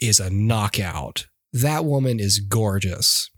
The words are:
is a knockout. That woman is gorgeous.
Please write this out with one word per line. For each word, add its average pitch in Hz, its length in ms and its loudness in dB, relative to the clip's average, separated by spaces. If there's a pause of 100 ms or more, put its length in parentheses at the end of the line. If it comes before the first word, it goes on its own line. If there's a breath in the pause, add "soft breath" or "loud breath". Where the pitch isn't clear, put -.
is 110 200 4
a 92 100 -4
knockout. 101 960 -2 (260)
That 151 320 0
woman 135 360 0
is 98 200 2
gorgeous. 101 960 0